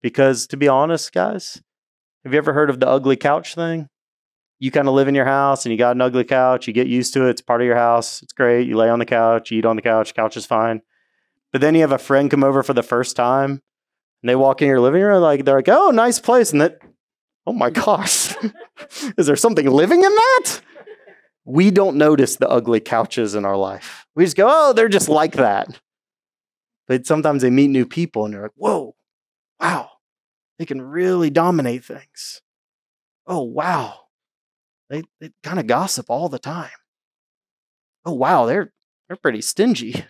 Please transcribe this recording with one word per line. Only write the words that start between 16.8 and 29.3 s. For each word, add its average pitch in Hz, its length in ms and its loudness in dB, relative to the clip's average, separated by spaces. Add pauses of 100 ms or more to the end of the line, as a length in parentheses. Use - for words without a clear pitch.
"Oh 233 80 -6
my - 160 -2
gosh, - 640 -2 (420)
<laughs> - 400 -12
is 170 100 0
there 143 100 2
something 139 340 0
living 202 340 4
in 392 100 2
that?" 508 460 2 (840)
We 170 240 4
don't 190 260 2
notice 147 400 2
the 127 120 -2
ugly 117 320 0
couches 110 540 -4
in 101 120 -4
our 98 100 -2
life. 98 580 -8
We 165 100 2
just 160 120 -2
go, 196 100 4
"Oh, 294 280 4
they're 226 160 2
just 196 180 0
like 151 280 2
that." 104 440 -2 (1040)
But 127 200 -2
sometimes 151 340 0
they 127 100 2
meet 139 180 4
new 131 180 0
people 143 400 -6
and 104 80 -10
they're 101 80 -14
like, 104 140 -14
Whoa, 165 380 -4 (640)